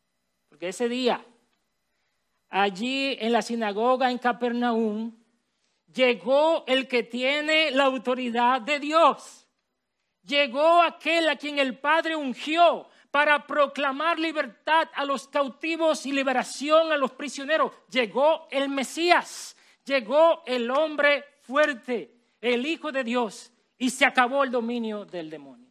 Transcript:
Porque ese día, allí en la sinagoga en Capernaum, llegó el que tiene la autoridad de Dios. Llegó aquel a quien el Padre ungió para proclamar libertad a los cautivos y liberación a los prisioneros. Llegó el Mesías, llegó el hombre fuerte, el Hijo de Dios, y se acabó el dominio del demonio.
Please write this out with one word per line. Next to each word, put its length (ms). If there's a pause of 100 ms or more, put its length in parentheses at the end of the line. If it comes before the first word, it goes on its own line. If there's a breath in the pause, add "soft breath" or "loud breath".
(480)
Porque 200
ese 200
día, 320 (1300)
allí 720
en 140
la 100
sinagoga 680
en 100
Capernaum, 960 (800)
llegó 760
el 180
que 160
tiene 680
la 140
autoridad 760
de 180
Dios. 680 (760)
Llegó 580
aquel 460
a 60
quien 240
el 180
Padre 380
ungió 720 (240 soft breath)
para 360
proclamar 720
libertad 760
a 100
los 220
cautivos 800
y 60
liberación 800
a 40
los 140
prisioneros. 600 (180)
Llegó 600
el 180
Mesías, 880 (280 soft breath)
llegó 640
el 240
hombre 540 (180)
fuerte, 720 (260)
el 260
Hijo 260
de 100
Dios, 480 (280)
y 120
se 160
acabó 380
el 60
dominio 540
del 240
demonio. 420